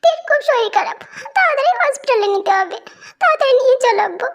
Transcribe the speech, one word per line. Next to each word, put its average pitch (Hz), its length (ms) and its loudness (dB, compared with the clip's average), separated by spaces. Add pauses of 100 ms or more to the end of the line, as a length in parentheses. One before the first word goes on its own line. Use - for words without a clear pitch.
দেখ 659 220 2
খুব 587 160 0
শরীর 494 300 0
খারাপ, - 260 -2 (360)
তাড়াতাড়ি 622 460 2
হসপিটালে 523 480 0
নিতে 392 240 -2
হবে, 370 260 -2 (400)
তাড়াতাড়ি 622 360 2
নিয়ে 508 280 4
চল 453 180 2
আব্বু। 415 360 -4